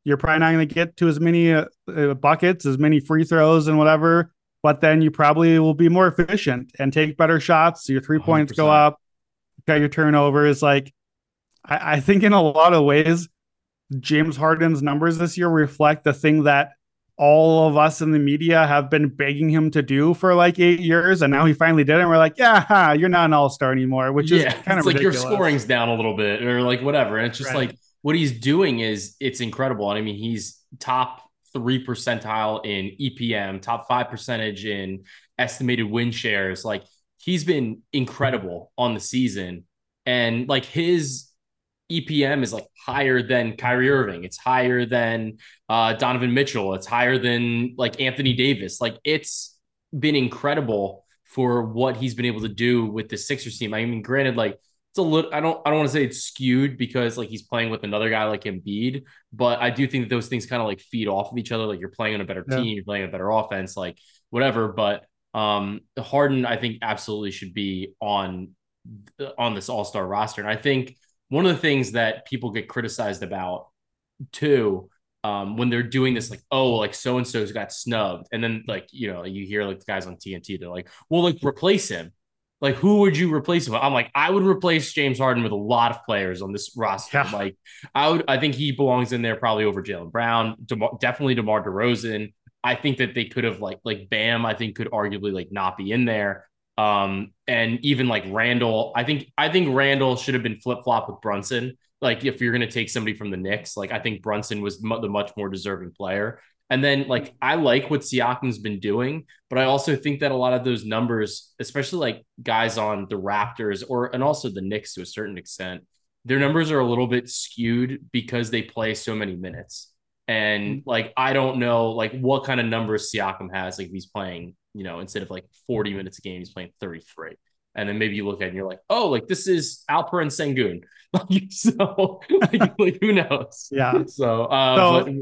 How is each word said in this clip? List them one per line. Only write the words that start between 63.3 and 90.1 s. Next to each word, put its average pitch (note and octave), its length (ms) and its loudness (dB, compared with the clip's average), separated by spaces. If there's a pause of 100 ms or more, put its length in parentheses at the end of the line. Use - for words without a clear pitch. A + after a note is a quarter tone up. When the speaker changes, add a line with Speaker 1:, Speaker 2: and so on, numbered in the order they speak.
Speaker 2:
like, F2+ 220 -10 (320)
whatever. A#2 400 0
But, G2+ 360 -2 (280)
um, G#2 480 -2 (180)
Harden, C3+ 460 0
I A#2+ 100 -2
think, A2+ 260 -6
absolutely G#2+ 500 -6
should F#2 220 -14
be G2 460 -6
on, F#2+ 500 -4 (880)
on A#2 180 -2
this G2 140 -10
all-star G#2 380 -6
roster. G#2 340 -4
And G#2 80 -6
I A2 60 -2
think C3 400 -2 (340)
one D#3+ 160 2
of F3+ 80 4
the - 80 -6
things C3+ 320 0
that A2+ 320 -2
people A#2+ 260 -6
get A2 160 -6
criticized G#2+ 560 -6
about F#2 440 -8 (640)
too, A2+ 560 0 (340)
um, G2+ 320 -6
when B2 140 0
they're A#2+ 140 0
doing C3 300 0
this, A#2 160 -6
like, G2 120 -16 (100)
"Oh, C3 240 2
like, G#2 180 -2
so-and-so's A#2 600 -4
got G#2 180 -8
snubbed." G#2 640 -4
And A#2 100 -6
then, A2+ 240 -6
like, G2 240 -10
you A#2+ 160 -10
know, F2 160 -10
you F#2+ 220 -12
hear, G#2 180 -4
like, F#2+ 160 -8
the - 60 -20
guys F#2+ 200 -6
on F2 120 -16
T F#2+ 180 -14
N E2+ 60 -14
T, F#2+ 160 -12
they're F2 100 -14
like, F2+ 220 -12 (200)
"Well, E3+ 140 2
like, F3 180 0
replace E3+ 460 0
him." E2+ 240 -10 (480)
Like, A#2+ 160 0
who G#3 220 4
would F#3+ 200 4
you E3+ 160 0
replace D#3 320 0
him A2+ 80 -6
with? A#2+ 80 0
I'm C#3 120 2
like, A#2+ 200 0
"I D3+ 160 0
would F#3+ 140 2
replace F3+ 480 0
James C3+ 280 -2
Harden B2+ 220 2
with G#2+ 120 -2
a - 20 -4
lot A#2 360 2
of - 120 -12
players F#2+ 380 -4
on G2 100 -10
this - 240 -10
roster." A2 440 -4
Speaker 1:
Yeah. C#3 120 -2
Speaker 2:
Like, G2+ 240 -6 (400)
I D3 140 2
would, E3 180 0
I A3+ 100 2
think C#3+ 180 -2
he C#3 180 -2
belongs B2 400 0
in A#2+ 80 -2
there A2+ 160 -2
probably A2 260 0
over G2 180 0
Jaylen E2+ 300 -10